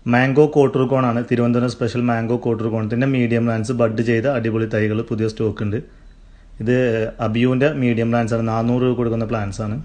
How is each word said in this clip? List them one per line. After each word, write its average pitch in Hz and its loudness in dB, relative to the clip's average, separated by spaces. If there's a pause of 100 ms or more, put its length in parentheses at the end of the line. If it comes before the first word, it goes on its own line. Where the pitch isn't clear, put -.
(120)
മാംഗോ 131 4 (120)
കോട്ടൂർകോൺ 131 2
ആണ്, 117 0 (100)
തിരുവനന്തപുരം 120 2
സ്പെഷ്യൽ 120 -2
മാംഗോ 117 0 (100)
കോട്ടൂർകോണത്തിൻ്റെ 113 -2
മീഡിയം 117 2
പ്ലാന്റ്സ് 113 -2
ബഡ് 113 0
ചെയ്ത 113 2 (100)
അടിപൊളി 110 -2
തൈകൾ 107 0 (100)
പുതിയ 110 -2
സ്റ്റോക്ക് 110 -4
ഉണ്ട്. 104 -4 (840)
ഇത് 120 2 (480)
അബിയുവിൻ്റെ 127 2 (140)
മീഡിയം 113 0
പ്ലാന്റ്സ് 117 0
ആണ്, 113 0
നാനൂറ് 120 0
രൂപ 123 2
കൊടുക്കുന്ന 113 -2
പ്ലാന്റ്സ് 104 -6
ആണ്. 107 -4